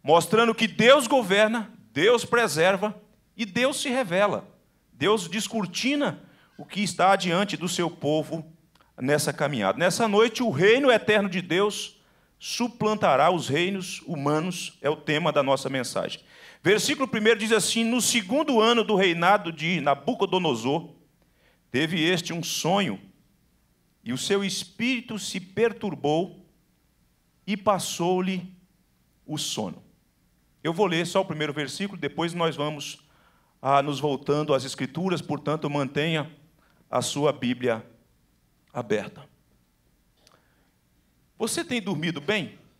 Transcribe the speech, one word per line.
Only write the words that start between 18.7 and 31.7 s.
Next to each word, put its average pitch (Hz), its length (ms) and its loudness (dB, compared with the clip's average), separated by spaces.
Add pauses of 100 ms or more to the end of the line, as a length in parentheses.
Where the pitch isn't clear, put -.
do 214 100 0
reinado 180 560 4
de 160 300 -4
Nabucodonosor, 160 1120 0 (760)
teve 160 320 -2
este 170 320 0
um 170 120 -6
sonho, 165 560 -2 (1040)
e 117 80 -6
o 127 60 -4
seu 196 260 0
espírito 226 720 -6
se - 220 -8
perturbou, 185 1040 -2 (1000)
e 208 120 -2
passou-lhe 185 1000 -2 (720)
o 151 100 -8
sono." - 460 -8 (800)
Eu 160 100 -2
vou 190 140 2
ler 165 220 0
só 190 140 0
o - 20 -2
primeiro 151 280 -4
versículo, 156 480 -6